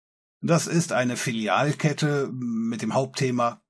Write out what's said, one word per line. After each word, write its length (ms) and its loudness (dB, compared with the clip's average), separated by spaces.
Das 260 2
ist 260 0
eine 260 0
Filialkette 1120 0
mit 480 -4
dem 140 -4
Hauptthema 760 0